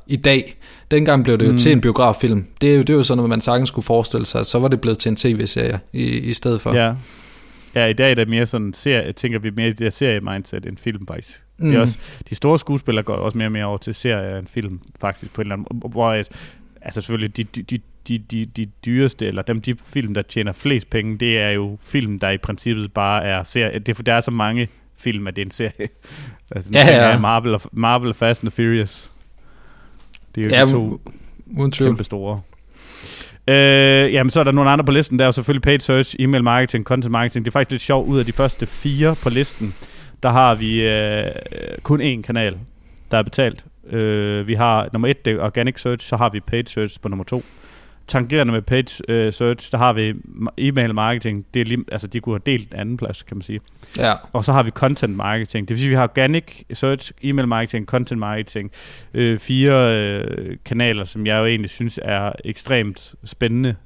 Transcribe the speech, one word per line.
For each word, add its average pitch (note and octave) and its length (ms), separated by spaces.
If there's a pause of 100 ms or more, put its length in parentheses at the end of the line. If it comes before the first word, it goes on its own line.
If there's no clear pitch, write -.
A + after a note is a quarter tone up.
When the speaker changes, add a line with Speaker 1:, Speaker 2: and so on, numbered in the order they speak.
Speaker 1:
i C#3 80
dag. C3+ 400 (360)
Dengang D3 320
blev A#2 140
det A#2 100
jo B2+ 40
Speaker 2:
Mm. B2 60
Speaker 1:
til B2 140
en B2+ 100
biograffilm. A2+ 640 (160)
Det C#3+ 100
er C#3+ 40
jo, C#3 60
det C#3+ 80
er D3+ 40
jo C#3+ 100
sådan B2 140
noget, A#2+ 120
man A2+ 120
sagtens B2 300
kunne A2+ 120
forestille A#2 420
sig, - 160
at G#2+ 60
så A#2+ 120
var C3 80
det C3 140
blevet A2+ 180
til - 100
en G#2+ 60
T - 100
V-serie A2 540 (140)
i, B2+ 100
i A#2+ 300
stedet A#2 280
for. A#2 120
Speaker 2:
Ja. A#2 200 (840)
Ja, A#2+ 100
i A2 80
dag C3 180
er B2 40
det A2+ 120
mere A2+ 180
sådan G#2+ 280
serie-, A#2 380
tænker A#2 280
vi A2 100
mere A2+ 180
i A2+ 40
det G#2+ 80
der A2+ 100
serie-mindset G2 760
end G2 120
film, G#2 300
faktisk. - 360 (160)
Det D#3+ 80
er D3+ 80
Speaker 1:
Mm. A#2 60
Speaker 2:
også, A#2 160 (320)
de A2 60
store D3 240
skuespillere B2 440
går A2 120
også A2 220
mere A2 100
og A2 40
mere G#2+ 140
over G2+ 120
til A2 180
serier G2 420
end F#2 100
film, G2 320 (220)
faktisk, G2+ 320
på - 80
en G#2 40
eller G2+ 100
anden G2+ 120 (160)
måde. A#2+ 80
Hvor A#2 180
at, G#2+ 200 (520)
altså, - 200
selvfølgelig, G#2+ 360
de, A#2 60
de, - 200
de, B2 160 (280)
de, A#2+ 100 (140)
de, A2+ 140
de A2 200 (200)
dyreste, A#2+ 420
eller G2 140
dem, A2+ 200
de B2 140 (100)
film, A#2 280
der G2+ 80
tjener G#2 300
flest B2+ 380
penge, A2 280
det A2+ 220
er G#2 100
jo G2+ 320
film, G#2+ 380
der F#2+ 100
i G2 80
princippet G#2+ 560
bare G2+ 300
er F#2+ 200
serie. A2 360
Det G#2 100
er, A#2 40
for A2+ 100
der A2+ 100
er A#2 80
så - 100
mange A2+ 360 (300)
film, G#2 300
at F#2 80
det G2+ 60
er F#2+ 40
en G2 60
serie. A2 280
<laughs> G#2 80 (640)
Altså, F#2+ 180
den A2 80
Speaker 1:
Ja, C#3+ 80
Speaker 2:
tænker C#3 160
Speaker 1:
ja. A2+ 80
Speaker 2:
jeg, A2 120
Marvel A2+ 320
og, G#2 80 (100)
Marvel A#2+ 380
og G#2+ 60
Fast A#2 280
and A2+ 80
the - 120
Furious. A2+ 480 (1200)
Det A2 60
er G#2+ 80
jo A2 60
Speaker 1:
Ja, C3 100
Speaker 2:
de C3+ 60
to A#2 340
Speaker 1:
u-, - 60 (480)
uden C#3 120
tvivl. C3+ 200
Speaker 2:
kæmpe A2 120
store. G2+ 380 (1080)
Øh, C3+ 640
jamen, C3 160
så D#3+ 100
er D#3 40
der C#3 80
nogle C#3 180
andre C#3+ 160
på C#3 60
listen. C#3 280
Der C3 60
er - 20
jo B2+ 40
selvfølgelig C3 300
paid C#3+ 180
search, C3 400
email C3 240
marketing, A#2+ 420
content B2+ 260
marketing. A#2 340
Det A2+ 60
er - 20
faktisk C#3 180
lidt C3 100
sjovt. C3+ 260
Ud C#3 120
af A#2+ 60
de A#2 60
første C3 340
fire D3 580
på C3+ 60
listen, A#2 440 (500)
der B2+ 60
har B2 260
vi, A2 320
øh, G#2+ 380 (580)
kun D3 180
én B2+ 200
kanal, G#2+ 360 (540)
der A2+ 60
er A2 60
betalt. A#2+ 420 (240)
Øh, G#2 580
vi A2+ 60
har A2 400
nummer A#2 140
et, C#3 180
det A2 80
er A2 100
organic A#2 380
search, B2 260
så - 100
har A#2 120
vi G#2 100
paid A#2 260
search G#2+ 360
på G#2+ 80
nummer F#2+ 160
to. B2+ 180 (640)
Tangerende B2+ 460
med A2 80
paid, - 480
øh, A2 240
search, A#2+ 380
der A2+ 60
har A#2+ 160
vi G#2+ 180
ma-, - 360 (100)
email B2+ 380
marketing. G#2+ 580
Det B2 80
er A#2 40
lige, A#2 260
altså, G#2+ 160
de A2+ 120
kunne A2+ 140
have G2+ 80 (120)
delt G#2+ 200
en G2 60
anden A2 180
plads, G#2+ 260
kan - 140
man G2 40
sige. G#2 180 (380)
Speaker 1:
Ja. A2+ 160 (200)
Speaker 2:
Og A2 120
så C#3 80
har C3+ 100
vi A2+ 80
content C3+ 440
marketing. G#2 520
Det A#2 80
vil A#2 40
sige, C3+ 100
vi C3 60
har C3 80
organic C3+ 600 (100)
search, C3+ 380 (120)
email C#3 240
marketing, A2+ 380
content B2 340
marketing. G#2 520 (420)
Øh, A#2 260
fire, C3 580
øh, G2+ 580 (100)
kanaler, A2+ 400
som G#2+ 200
jeg G#2+ 140
jo A2 60
egentlig A2 240
synes - 340
er G2+ 280 (140)
ekstremt A2 680 (100)
spændende A#2+ 500 (100)